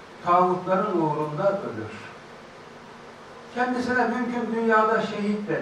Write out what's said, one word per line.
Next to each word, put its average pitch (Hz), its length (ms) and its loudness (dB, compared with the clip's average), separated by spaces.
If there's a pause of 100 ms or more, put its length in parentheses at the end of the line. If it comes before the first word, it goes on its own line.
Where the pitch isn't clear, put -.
(260)
tağutların 185 760 4
uğrunda 151 500 0
ölür. 113 440 -6 (1600)
Kendisine 247 520 2
mümkün 226 480 -2
dünyada 220 460 4
şehit 208 460 -2
de 160 140 -2